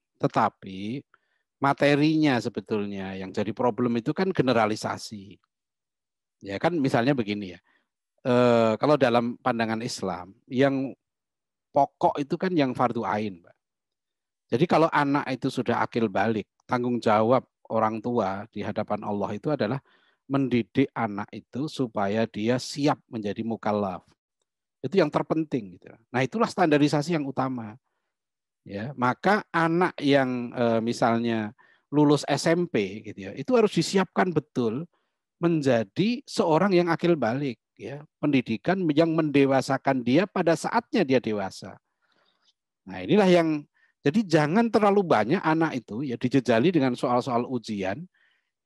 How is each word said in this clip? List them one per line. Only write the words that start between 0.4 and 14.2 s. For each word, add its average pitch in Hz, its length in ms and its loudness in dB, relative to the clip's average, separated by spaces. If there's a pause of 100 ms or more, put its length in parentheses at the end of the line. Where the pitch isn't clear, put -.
materinya 143 800 2
sebetulnya 101 800 -6
yang 92 160 -10
jadi 104 160 -4
problem 120 480 0
itu 147 160 -4
kan 190 160 -2
generalisasi. 107 1040 -2 (1040)
Ya 98 240 -10
kan, 170 160 0
misalnya 131 320 2
begini 104 480 -4
ya, - 0 - (640)
eh, 120 560 4
kalau 147 160 4
dalam 120 480 2
pandangan 113 400 -2
Islam, 92 480 -8 (160)
yang 135 480 0 (800)
pokok 147 480 0
itu 160 160 -6
kan 185 160 -2
yang 139 160 2
fardu 117 320 -2
ain, 98 400 -4
Pak. - 120 -20 (920)